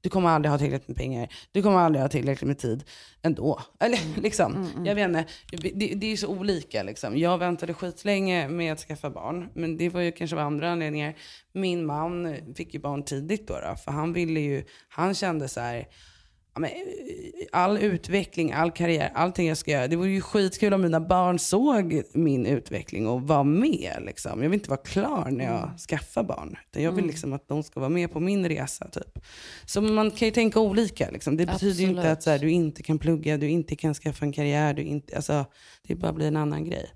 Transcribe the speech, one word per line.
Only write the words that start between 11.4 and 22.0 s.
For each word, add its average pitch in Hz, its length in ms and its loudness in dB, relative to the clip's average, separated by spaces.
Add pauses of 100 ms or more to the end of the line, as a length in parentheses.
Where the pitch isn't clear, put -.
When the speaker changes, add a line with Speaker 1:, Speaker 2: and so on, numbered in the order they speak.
Speaker 1:
Min 180 320 -2
man 160 520 -4 (180)
fick - 180 -12
ju 151 60 -6
barn 143 240 -4
tidigt 160 440 -4
då, - 60 -6
då. - 220 -6
För - 160 -10
han 156 220 -2
ville 165 260 0
ju, 143 240 -2 (260)
han 185 260 0
kände 165 320 -2
så 120 120 -8
här, 120 280 -6 (680)
ja, - 60 -10
men, 156 100 -2 (840)
all 190 260 4
utveckling, 180 760 0
all 165 180 2
karriär, 170 440 2
allting 180 320 2
jag 156 100 0
ska - 140 -4
göra. 131 160 2
Det 160 80 2
vore 180 140 2
ju 190 120 2
skitkul 196 520 2
om 196 80 4
mina 165 180 4
barn 180 400 4
såg 202 640 2 (120)